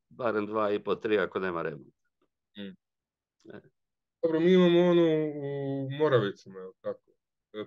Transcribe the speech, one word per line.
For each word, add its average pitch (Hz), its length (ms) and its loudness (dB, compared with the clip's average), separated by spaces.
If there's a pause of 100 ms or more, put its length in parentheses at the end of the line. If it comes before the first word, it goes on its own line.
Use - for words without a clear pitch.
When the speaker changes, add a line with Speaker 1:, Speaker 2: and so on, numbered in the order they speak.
Speaker 1:
barem 107 380 -4
dva 107 260 -2
i 101 120 -4
po, 101 100 -2
tri 107 240 -2
ako 90 200 -4
nema 90 240 -6
remonta. 80 280 -12 (680)
Speaker 2:
Mm. 101 160 -18 (760)
Speaker 1:
E. - 100 -20 (600)
Speaker 2:
Dobro, 160 180 -2
mi 175 120 4
imamo 175 280 4
onu 165 540 2
u 139 540 -6 (100)
Moravicama, 107 600 2
jel 92 220 -16
tako? - 300 -12 (420)
E, 107 140 -10